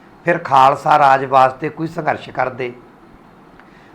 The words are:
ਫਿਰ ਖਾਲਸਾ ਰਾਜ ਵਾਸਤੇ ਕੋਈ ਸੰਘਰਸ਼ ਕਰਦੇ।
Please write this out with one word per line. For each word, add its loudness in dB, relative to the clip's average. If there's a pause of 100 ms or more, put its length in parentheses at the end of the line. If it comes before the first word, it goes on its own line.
(260)
ਫਿਰ -2
ਖਾਲਸਾ 2
ਰਾਜ 2
ਵਾਸਤੇ 0
ਕੋਈ -10
ਸੰਘਰਸ਼ -8
ਕਰਦੇ। -6 (1200)